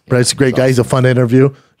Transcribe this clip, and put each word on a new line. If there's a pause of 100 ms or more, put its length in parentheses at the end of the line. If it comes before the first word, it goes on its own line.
Bryce
is
a
great
guy.
He's
a
fun
interview. (280)